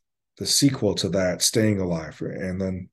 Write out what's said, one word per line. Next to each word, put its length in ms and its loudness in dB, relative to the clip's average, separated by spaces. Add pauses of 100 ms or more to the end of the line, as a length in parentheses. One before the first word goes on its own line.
(380)
the 80 -8
sequel 480 2
to 160 0
that, 320 0
Staying 380 2
Alive, 420 -4
and 400 -6
then 320 -4